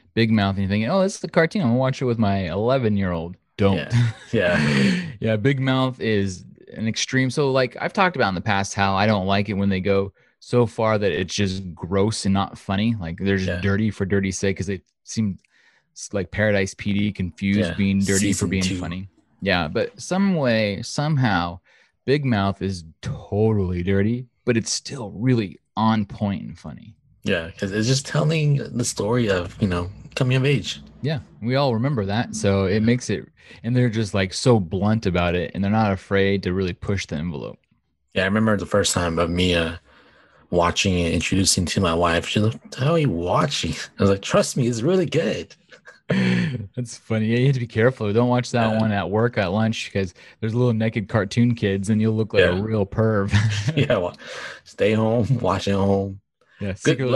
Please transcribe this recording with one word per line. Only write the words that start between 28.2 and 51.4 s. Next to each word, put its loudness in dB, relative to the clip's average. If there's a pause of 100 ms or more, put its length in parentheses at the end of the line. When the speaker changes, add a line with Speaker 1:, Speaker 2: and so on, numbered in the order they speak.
Speaker 2:
the -4
story 0
of, -2
you 2
know, -2 (260)
coming 2
of 2
age. 0 (200)
Speaker 1:
Yeah, -2 (220)
we -2
all 2
remember 0
that. -2
So 2
it 2
makes 2
it, -4 (380)
and -2
they're 4
just, -2
like, 0
so 4
blunt 0
about 2
it, -2
and -4
they're 0
not 2
afraid 0
to -2
really -2
push -6
the -10
envelope. -8 (560)
Speaker 2:
Yeah, 0
I 0
remember 2
the -6
first 2
time -2
of 0
me, 2
uh, -2 (760)
watching 2
it, 0
introducing 0
to -2
my 2
wife. 0
She's 0
like, 0
"What -18
the -10
hell 2
are 2
you 2
watching?" -2 (260)
I 0
was 6
like, 2
"Trust 0
me, 2
it's -2
really 2
good." -4 (540)
Speaker 1:
<laughs> 0
That's -8
funny. -2
Yeah, 2
you 4
have 4
to -2
be -4
careful. 2
Don't 4
watch 0
that 2
Speaker 2:
Yeah. 2
Speaker 1:
one 2
at -2
work 2
at 2
lunch 0
'cause -2 (260)
there's -4
little 2
naked -2
cartoon 2